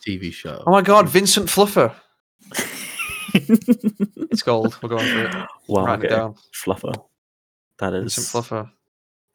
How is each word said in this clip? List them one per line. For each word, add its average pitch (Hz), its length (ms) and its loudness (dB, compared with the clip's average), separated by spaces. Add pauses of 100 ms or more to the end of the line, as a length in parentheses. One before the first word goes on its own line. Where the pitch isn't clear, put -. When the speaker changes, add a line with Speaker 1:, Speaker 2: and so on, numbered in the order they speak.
Speaker 1:
T 101 120 -4
V 90 160 -8
show. - 340 -12
Speaker 2:
Oh 170 60 6
my 196 100 8
God, 196 260 6
Vincent 196 400 2
Fluffer. 196 460 2 (580)
Speaker 3:
<laughs> - 340 -8 (460)
Speaker 2:
It's 220 1080 0
gold. 113 400 2
We're 123 60 -6
going 113 180 -2
for 113 320 -2
it. - 80 -10 (220)
Speaker 3:
Wow, 98 160 2
Speaker 2:
Write 107 200 0
it - 20 0
Speaker 3:
okay. 110 100 0
Speaker 2:
down. 110 180 -4 (180)
Speaker 3:
Fluffer. - 400 -6 (840)
That 95 140 -4
Speaker 2:
Vincent 110 340 -4
Speaker 3:
is - 60 -10
Speaker 2:
Fluffer. 117 360 -6 (680)